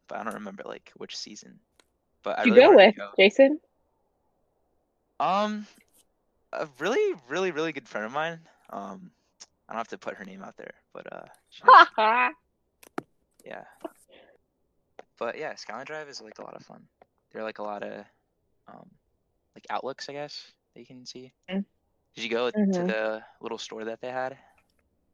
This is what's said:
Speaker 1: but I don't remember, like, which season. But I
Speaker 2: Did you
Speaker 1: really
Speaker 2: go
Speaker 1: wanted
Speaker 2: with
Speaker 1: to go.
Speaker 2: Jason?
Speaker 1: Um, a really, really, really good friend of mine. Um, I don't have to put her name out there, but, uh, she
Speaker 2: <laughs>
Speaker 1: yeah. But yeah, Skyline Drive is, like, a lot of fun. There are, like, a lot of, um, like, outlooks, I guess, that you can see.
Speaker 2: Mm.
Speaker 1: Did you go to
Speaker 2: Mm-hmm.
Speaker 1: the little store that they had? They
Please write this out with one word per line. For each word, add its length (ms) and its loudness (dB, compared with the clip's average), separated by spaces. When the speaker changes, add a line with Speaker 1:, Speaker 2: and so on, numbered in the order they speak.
Speaker 1:
but 100 -10
I 60 -8
don't 100 -8
remember, 300 -14
like, 320 -16
which 200 -14
season. 420 -18
But 160 -4
I 60 0
Speaker 2:
Did 60 4
you 60 6
Speaker 1:
really 100 12
Speaker 2:
go 80 10
Speaker 1:
wanted 120 12
Speaker 2:
with 80 6
Speaker 1:
to 60 -14
go. 180 -12
Speaker 2:
Jason? 420 6
Speaker 1:
Um, 460 -2
a 160 -6
really, 360 0
really, 220 -2
really 220 -4
good 160 -12
friend 180 -6
of 60 -10
mine. 280 -6
Um, 400 -14
I 40 -14
don't 60 -10
have 100 -10
to 100 -14
put 180 -12
her 80 -16
name 180 -18
out 140 -18
there, 180 -18
but, 200 -16
uh, 140 -18
she 120 -20
Speaker 2:
<laughs> 680 8
Speaker 1:
yeah. 200 -16
But 200 -8
yeah, 160 -10
Skyline 320 -14
Drive 220 -14
is, 120 -18
like, 180 -20
a 40 -16
lot 120 -16
of 100 -20
fun. 180 -20
There 120 -14
are, 20 -8
like, 140 -10
a 40 -10
lot 220 -8
of, 200 -12
um, 240 -20
like, 160 -20
outlooks, 380 -8
I 60 -14
guess, 380 -14
that 60 -20
you 60 -20
can 200 -20
see. 260 -20
Speaker 2:
Mm. 160 -4
Speaker 1:
Did 80 -10
you 60 -4
go 200 0
to 80 -6
Speaker 2:
Mm-hmm. 280 0
Speaker 1:
the 360 -4
little 180 -10
store 260 -12
that 160 -10
they 100 -10
had? 220 -8
They 40 -20